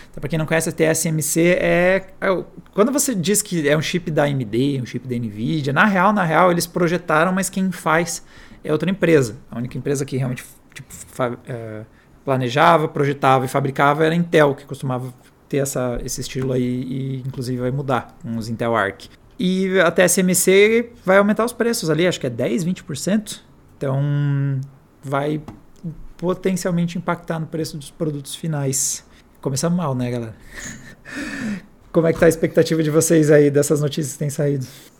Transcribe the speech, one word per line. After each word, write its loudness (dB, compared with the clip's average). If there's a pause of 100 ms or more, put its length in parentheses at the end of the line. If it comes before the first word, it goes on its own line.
(100)
Então, -14
pra -6
quem -2
não -2
conhece, 0
a -2
T -2
S 2
M -2
C 2
é, 2
é 0
o, -2 (280)
quando 2
você 0
diz 0
que -2
é 4
um 0
chip -4
da 2
A 2
M -2
D, 0
um -8
chip -10
da -4
Nvidia, -4
na 2
real, 4
na 0
real, 4
eles 0
projetaram, 0
mas -2
quem -2
faz -2 (400)
é -4
outra 0
empresa. 2 (120)
A -12
única -8
empresa -4
que -6
realmente, -6 (300)
tipo, -20
fa-, -6
é, -12 (420)
planejava, 4
projetava 2
e -4
fabricava 0
era 2
a 0
Intel, 4
que -16
costumava -8 (340)
ter -2
essa, -4
esse -8
estilo -6
aí 0
e, -6
inclusive, -6
vai -4
mudar -4
com -6
os -6
Intel -2
Arc. 0 (340)
E 0
a 4
T 4
S 4
M 2
C 4 (140)
vai 6
aumentar 4
os -2
preços -2
ali, 2
acho 0
que -4
é -4
dez, -2
vinte -4
por -10
cento. -4 (320)
Então, 0 (420)
vai -4 (760)
potencialmente -2
impactar -6
no -8
preço -6
dos -14
produtos -6
finais. -4 (360)
Começamos -2
mal, -2
né, -2
galera? -6 (800)
<laughs> -10
Como 2
é 4
que -6
tá 6
a 8
expectativa 2
de 0
vocês 4
aí 8
dessas 2
notícias -4
que -10
têm -4
saído? -2 (360)